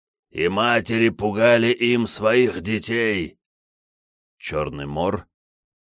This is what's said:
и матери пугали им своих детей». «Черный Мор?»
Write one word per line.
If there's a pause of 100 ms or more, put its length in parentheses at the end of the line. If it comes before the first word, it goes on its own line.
(320)
и
матери
пугали
им
своих
детей». (1000)
«Черный
Мор?» (600)